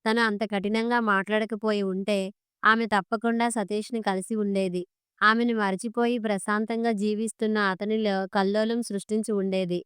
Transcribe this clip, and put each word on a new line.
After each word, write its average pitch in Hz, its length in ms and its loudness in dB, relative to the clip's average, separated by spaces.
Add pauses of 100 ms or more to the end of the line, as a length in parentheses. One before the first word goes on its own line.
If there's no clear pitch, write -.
తను 226 200 2
అంత 214 220 0
కఠినంగా 214 560 0
మాట్లాడకపోయి 208 840 0
ఉంటే 196 360 0 (440)
ఆమె 226 220 4
తప్పకుండా 226 640 0
సతీష్ని 214 520 -4
కలిసి 190 340 -2
ఉండేది. 190 480 0 (380)
ఆమెను 226 340 4
మరిచిపోయి 220 640 0
ప్రశాంతంగా 214 720 0
జీవిస్తున్న 214 760 -2
అతనిలో 208 500 0 (180)
కల్లోలం 214 480 2
సృష్టించి 214 520 -4
ఉండేది. 190 520 0